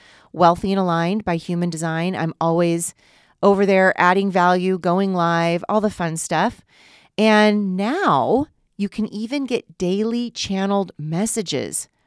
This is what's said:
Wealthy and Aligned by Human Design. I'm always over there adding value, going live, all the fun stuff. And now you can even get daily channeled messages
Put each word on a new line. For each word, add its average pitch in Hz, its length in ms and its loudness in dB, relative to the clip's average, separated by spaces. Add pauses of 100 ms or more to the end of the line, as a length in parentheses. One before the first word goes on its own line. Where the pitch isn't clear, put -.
(340)
Wealthy 175 380 4
and 196 80 0
Aligned 180 440 0
by 175 120 -2
Human 175 340 -4
Design. 165 460 -4
I'm 160 260 -4
always 170 540 0 (480)
over 196 200 4
there 190 320 4
adding 190 360 2
value, 180 480 2
going 190 340 0
live, 170 560 0
all 214 120 0
the 208 100 0
fun 165 260 -4
stuff. 175 480 -2 (500)
And 208 600 2
now 208 720 0 (280)
you 196 140 -4
can 214 240 -6
even 233 320 -6
get - 320 -6
daily 220 540 -2
channeled 196 680 -2
messages 156 920 -4 (180)